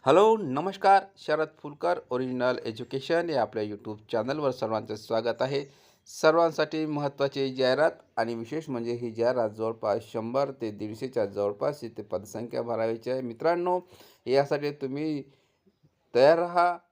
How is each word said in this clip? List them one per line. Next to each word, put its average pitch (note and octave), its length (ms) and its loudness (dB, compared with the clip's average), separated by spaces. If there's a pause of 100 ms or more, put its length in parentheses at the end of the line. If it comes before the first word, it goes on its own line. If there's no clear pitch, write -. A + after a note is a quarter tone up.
हॅलो, G#3 320 8
नमस्कार. F#3+ 640 2 (140)
शरद D#3 300 -2 (100)
फुलकर E3 420 -4 (100)
ओरिजिनल B2+ 460 0 (100)
एज्युकेशन C3+ 640 -4
या C#3 120 0
आपल्या G#2+ 220 -2
YouTube G#2 480 -10
चॅनलवर C3+ 400 -2
सर्वांचं A2 440 -4
स्वागत A2+ 460 -2
आहे. C#3 240 -2 (560)
सर्वांसाठी D#3+ 640 4
महत्त्वाची C#3 720 -2
जाहिरात C3 360 4 (260)
आणि A#2 180 -2
विशेष D3 340 -8
म्हणजे A#2+ 240 -4
ही A#2+ 180 -6
जाहिरात A#2 380 0
जवळपास A2 540 -2
शंभर B2 480 -4
ते A#2 200 -6
दीडशेच्या G#2+ 540 -4
जवळपास G#2 580 -4
इथे A2 180 -12
पदसंख्या A2 600 -8
भरायची A2+ 500 -4
आहे. C3 100 -4
मित्रांनो, E3+ 580 0 (480)
यासाठी C#3+ 440 2
तुम्ही C#3+ 520 -6 (920)
तयार D3 240 8
राहा F3 380 2 (140)